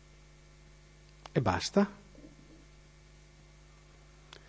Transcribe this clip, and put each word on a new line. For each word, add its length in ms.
e 80
basta. 500